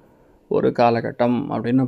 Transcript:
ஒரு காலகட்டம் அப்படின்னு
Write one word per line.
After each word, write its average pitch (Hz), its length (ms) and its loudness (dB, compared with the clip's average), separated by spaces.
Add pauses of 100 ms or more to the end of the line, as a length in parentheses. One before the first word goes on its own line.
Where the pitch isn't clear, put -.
(480)
ஒரு - 200 0
காலகட்டம் 120 840 0
அப்படின்னு 120 380 0